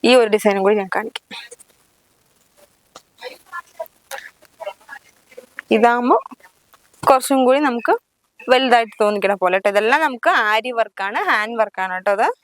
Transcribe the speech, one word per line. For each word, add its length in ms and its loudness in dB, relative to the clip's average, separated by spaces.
ഈ 120 6
ഒരു 140 2
ഡിസൈനും 320 0
കൂടി 160 4
ഞാൻ 140 -8
കാണിക്കാം. 300 -8
ഇതാകുമ്പോ 400 4
കുറച്ചും 380 2
കൂടി 200 4
നമുക്ക് 260 -2
വലുതായിട്ട് 500 2
തോന്നിക്കണ 400 0
പോലെ 220 2
ട്ടോ. 100 2
ഇതെല്ലാം 340 2
നമുക്ക് 240 -2
ആരി 300 -2
വർക്കാണ്, 500 -4
ഹാൻഡ് 320 -2
വർക്കാണ് 420 -6
ട്ടോ 140 0
ഇത്. 100 0